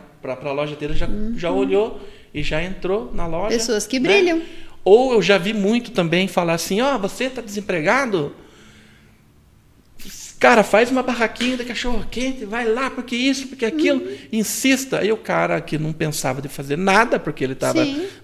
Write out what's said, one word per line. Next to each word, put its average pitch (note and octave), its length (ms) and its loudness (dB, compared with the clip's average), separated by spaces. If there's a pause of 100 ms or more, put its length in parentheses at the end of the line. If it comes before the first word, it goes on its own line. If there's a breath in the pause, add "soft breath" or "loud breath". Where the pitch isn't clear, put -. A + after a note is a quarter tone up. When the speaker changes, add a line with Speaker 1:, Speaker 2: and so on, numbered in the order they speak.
(220)
Speaker 1:
pra, B2+ 140 -6
pra C#3+ 160 -8
loja D3 240 -4
dele, D3 180 -4
já, E3 140 6
Speaker 2:
Uhum. G#3+ 300 0
Speaker 1:
já E3+ 140 -2
olhou G3 480 0 (340 loud breath)
e D3 100 -4
já D#3 200 0
entrou F#3+ 500 -4
na F3+ 120 0
loja, F#3 320 0
Speaker 2:
Pessoas A3+ 300 -2
que C4 120 -2
Speaker 1:
né? B3+ 100 0
Speaker 2:
brilham. F4+ 320 4 (440 loud breath)
Speaker 1:
Ou B3 280 8
eu A3 80 6
já F#3+ 180 4
vi F#3+ 140 -2
muito A3 380 0
também F3 360 2
falar F3 260 0
assim, F3+ 280 -2
"Ó, C#4 160 2
você G3+ 320 -4
tá B3+ 120 -10
desempregado? G3 920 -2 (2000 soft breath)
Cara, A#3 240 6
faz A#3 260 4
uma C4 140 0
barraquinha A#3+ 520 -2
de A#3+ 80 -6
cachorro-quente, A#3+ 840 -2
vai A3+ 220 -4
lá, B3 220 0
porque B3 260 -6
isso, C4+ 320 0
porque - 160 -8
aquilo, C#4+ 380 2
Speaker 2:
Uhum. - 140 -8 (180 loud breath)
Speaker 1:
insista." B3+ 680 0
Aí G3+ 120 0
o A3 60 0
cara E3+ 440 0
que D#3+ 160 -6
não D#3 160 -4
pensava D3+ 480 -2
de C#3+ 60 -8
fazer C#3+ 320 -6
nada, G3+ 400 4
porque - 240 -4
ele C3 100 -2
tava C3+ 320 0
Speaker 2:
Sim. D4 220 -4 (160 loud breath)